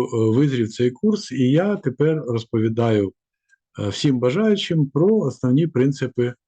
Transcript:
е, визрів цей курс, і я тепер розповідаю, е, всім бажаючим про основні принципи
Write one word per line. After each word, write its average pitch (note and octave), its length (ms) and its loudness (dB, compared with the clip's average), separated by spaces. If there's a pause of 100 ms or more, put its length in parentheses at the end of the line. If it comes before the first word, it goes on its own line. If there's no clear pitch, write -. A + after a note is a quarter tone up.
е, A2+ 320 0
визрів C3 320 2
цей B2 220 0
курс, G#3 420 -2
і B2+ 180 2
я F#3 260 0
тепер D3+ 500 -2
розповідаю, A2+ 840 0 (680)
е, G#2 100 -4
всім C3 300 0
бажаючим E3 680 0
про E3+ 300 2
основні C#3 500 0
принципи B2+ 680 -2 (140)